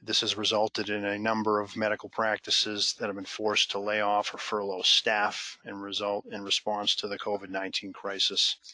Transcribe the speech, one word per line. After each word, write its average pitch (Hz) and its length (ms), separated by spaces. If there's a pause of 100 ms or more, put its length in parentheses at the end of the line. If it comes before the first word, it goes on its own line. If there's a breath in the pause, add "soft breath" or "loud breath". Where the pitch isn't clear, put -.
this 110 200
has 104 140
resulted 107 540
in 104 160
a 101 140
number 107 420
of 101 160
medical 107 320
practices 107 920
that 120 60
have 98 100
been 98 80
forced 104 480
to 101 80
lay 104 220
off 104 320
or - 60
furlough 98 420
staff - 840
in 104 140
result, 101 520
in 104 100
response 104 540
to 110 120
the 101 120
covid 101 300
nineteen 95 440
crisis. 98 640 (160 loud breath)